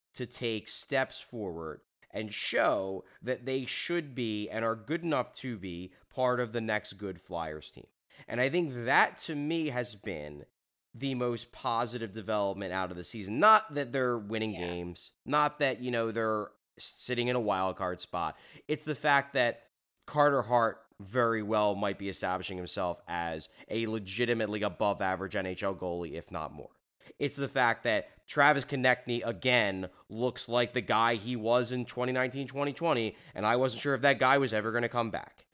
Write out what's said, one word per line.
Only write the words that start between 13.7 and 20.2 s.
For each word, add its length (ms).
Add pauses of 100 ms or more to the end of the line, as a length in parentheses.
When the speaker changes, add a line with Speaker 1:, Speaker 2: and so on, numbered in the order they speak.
Speaker 1:
that 160
they're 280
winning 340
Speaker 2:
Yeah. 160
Speaker 1:
games, 420 (160)
not 320
that, 240
you 80
know, 220
they're 380 (280)
s-, 200
sitting 280
in 80
a 60
wild 360
card 220
spot. 380 (320)
It's 160
the 100
fact 380
that 300 (440)
Carter 360